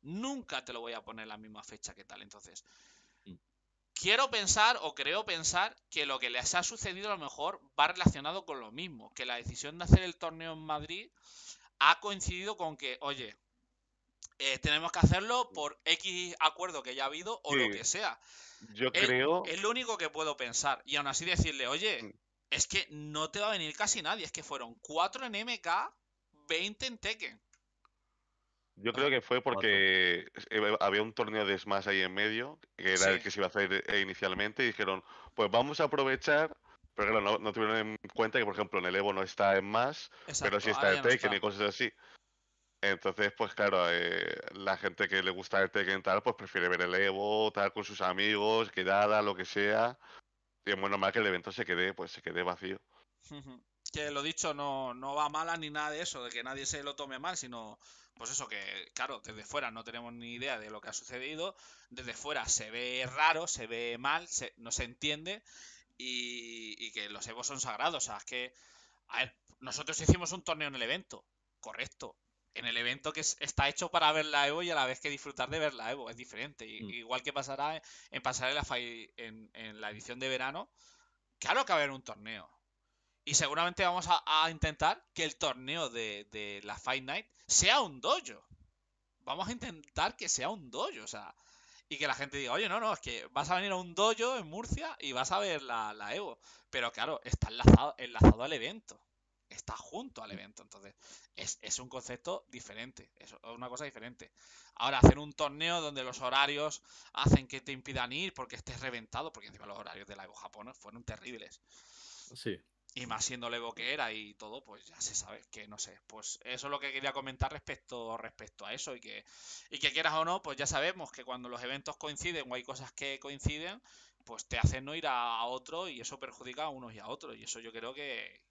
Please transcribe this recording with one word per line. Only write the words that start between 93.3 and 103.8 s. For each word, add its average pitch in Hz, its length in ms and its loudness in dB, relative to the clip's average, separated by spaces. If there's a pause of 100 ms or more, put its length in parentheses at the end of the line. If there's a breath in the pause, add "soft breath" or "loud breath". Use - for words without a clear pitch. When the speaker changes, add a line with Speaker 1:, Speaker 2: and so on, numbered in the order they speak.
Speaker 1:
vas 147 180 0
a 180 60 4
venir 196 160 0
a 185 40 0
un 180 180 -6
dojo 226 440 4
en 180 100 -8
Murcia 247 520 -4
y 139 120 -6
vas 131 200 0
a 190 60 4
ver 175 240 0
la, 113 320 -2
la 107 200 -6
Evo". 175 240 -6 (320 loud breath)
Pero 120 220 0
claro, 131 320 -2
está - 240 -2
enlazado, - 500 10
enlazado 117 440 6
al 147 100 0
evento. 151 480 -6 (480)
Está 110 280 -10
junto 202 460 -8
al 107 80 -12
Speaker 2:
Mm. 101 40 -10
Speaker 1:
evento. 98 280 -14
Entonces, 98 320 -20 (420 loud breath)
es, 107 260 -6
es 107 160 -2
un 127 100 -12
concepto 127 600 -6
diferente. 113 680 -14
Es - 180 -20 (100)
una 117 240 -12
cosa 127 160 -8